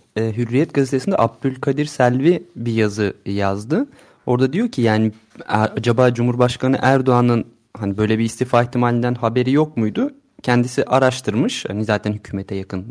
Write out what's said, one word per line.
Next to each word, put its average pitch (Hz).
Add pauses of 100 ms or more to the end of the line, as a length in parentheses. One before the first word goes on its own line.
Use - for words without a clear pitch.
(160)
e, 110
Hürriyet 123
Gazetesi'nde 135
Abdülkadir 135
Selvi 131 (140)
bir 117
yazı 107 (120)
yazdı. 101 (400)
Orada 127
diyor 220
ki, 135
yani, 110 (340)
a-, 110 (100)
acaba 120
Cumhurbaşkanı 123
Erdoğan'ın, 123 (300)
hani, 98
böyle 107
bir 113
istifa 120
ihtimalinden 120
haberi 117
yok 151
muydu? 117 (320)
Kendisi 120
araştırmış. 127
Hani, 104
zaten 104
hükümete 98
yakın, 95